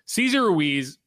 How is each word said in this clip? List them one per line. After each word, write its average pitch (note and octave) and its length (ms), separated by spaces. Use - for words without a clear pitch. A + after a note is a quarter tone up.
Cesar B3+ 380
Ruiz, C#3+ 640